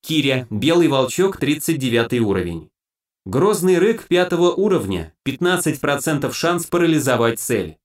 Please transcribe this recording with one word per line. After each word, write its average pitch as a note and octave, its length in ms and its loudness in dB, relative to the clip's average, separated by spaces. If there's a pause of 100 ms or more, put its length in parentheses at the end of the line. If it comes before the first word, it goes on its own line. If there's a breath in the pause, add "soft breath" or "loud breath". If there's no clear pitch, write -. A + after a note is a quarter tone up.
Киря, C3+ 460 0
белый D3+ 380 2
волчок, C#3 520 0
тридцать D3 400 -2
девятый A#2 420 0
уровень. F2+ 500 -2 (560)
Грозный F3 520 2
рык A3 300 0
пятого F3 420 2
уровня, G2 640 -2 (120)
пятнадцать E3 560 -2
процентов C#3+ 540 -2
шанс E3 320 -2
парализовать C3 720 2
цель. B2+ 460 -4